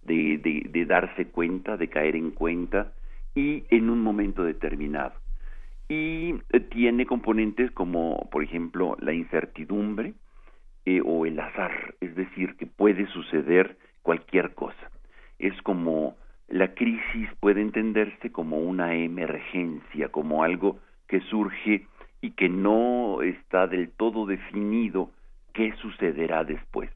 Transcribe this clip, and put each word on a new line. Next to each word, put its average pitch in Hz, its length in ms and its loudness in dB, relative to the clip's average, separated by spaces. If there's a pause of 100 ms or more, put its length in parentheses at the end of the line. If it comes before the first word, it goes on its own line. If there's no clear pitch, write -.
de, 78 340 2
de, 76 320 -2
de 82 160 0
darse 87 400 0
cuenta, 90 500 -2
de 82 120 -2
caer 76 280 2
en 80 140 -2
cuenta, 85 640 -2 (420)
y 143 340 0
en 113 220 6
un 117 100 2
momento 101 440 0
determinado. 73 680 -2 (800)
Y, 160 440 -2 (180)
eh, 120 80 8 (100)
tiene 120 360 4
componentes 110 680 2
como, 85 580 -2
por 76 120 0
ejemplo, 85 580 -2
la 78 120 0
incertidumbre, 98 1000 -2 (720)
eh, 92 180 6
o 82 220 2
el 80 120 -2
azar, - 600 -6
es 87 160 -6
decir, 92 400 -4
que - 100 -8
puede 98 420 4
suceder 82 680 2 (260)
cualquier 85 520 0
cosa. - 360 -10 (480)
Es 95 240 -2
como, 82 540 -2 (320)
la 92 260 2
crisis 113 540 -2 (120)
puede 101 200 6
entenderse 107 720 0
como 80 260 -4
una 85 360 0
emergencia, 82 1120 -4
como 76 360 0
algo 87 340 2 (280)
que 95 160 2
surge 107 640 0 (360)
y 120 100 -4
que 92 160 2
no 107 760 2
está 92 440 2
del 87 240 -2
todo 110 360 0
definido 101 840 -2 (420)
qué 110 280 0
sucederá 80 640 0
después. - 520 -6